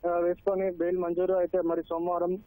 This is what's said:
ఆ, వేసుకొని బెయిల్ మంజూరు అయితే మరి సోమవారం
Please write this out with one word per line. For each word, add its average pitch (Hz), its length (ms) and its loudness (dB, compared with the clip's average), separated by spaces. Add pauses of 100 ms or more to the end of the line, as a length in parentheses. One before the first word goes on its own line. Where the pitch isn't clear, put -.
ఆ, 175 40 2
వేసుకొని 180 600 0
బెయిల్ 175 280 -2
మంజూరు 180 360 0
అయితే 180 260 2
మరి 165 220 0
సోమవారం 175 640 -2